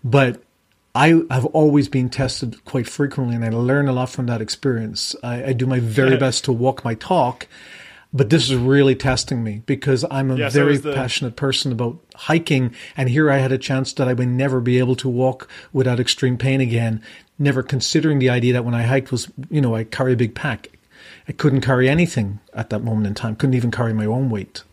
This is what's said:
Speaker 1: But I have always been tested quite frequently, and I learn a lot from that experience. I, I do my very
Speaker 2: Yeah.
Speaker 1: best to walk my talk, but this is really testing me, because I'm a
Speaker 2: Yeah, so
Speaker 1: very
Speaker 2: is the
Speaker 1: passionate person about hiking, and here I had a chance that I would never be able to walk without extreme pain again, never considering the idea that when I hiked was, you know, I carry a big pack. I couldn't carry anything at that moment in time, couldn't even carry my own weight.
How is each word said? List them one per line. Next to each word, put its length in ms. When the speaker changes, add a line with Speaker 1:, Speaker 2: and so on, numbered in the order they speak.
Speaker 1:
But 380
I 380
have 160
always 420
been 220
tested 540
quite 240
frequently, 480
and 80
I 60
learn 360
a 60
lot 180
from 160
that 160
experience. 800
I, 220
I 80
do 140
my 120
very 340
Speaker 2:
Yeah. 60
Speaker 1:
best 280
to 60
walk 320
my 100
talk, 520
but 180
this 200
is 60
really 400
testing 480
me, 220
because 440
I'm 220
a 40
Speaker 2:
Yeah, 120
so 120
Speaker 1:
very 140
Speaker 2:
is 80
the 120
Speaker 1:
passionate 420
person 340
about 260
hiking, 580
and 120
here 220
I 80
had 140
a 60
chance 340
that 160
I 60
would 120
never 340
be 200
able 160
to 120
walk 400
without 280
extreme 360
pain 240
again, 420
never 240
considering 560
the 120
idea 240
that 100
when 100
I 80
hiked 300
was, 180
you 120
know, 160
I 80
carry 300
a 20
big 180
pack. 360
I 40
couldn't 280
carry 280
anything 520
at 180
that 120
moment 240
in 80
time, 220
couldn't 180
even 160
carry 220
my 140
own 220
weight. 440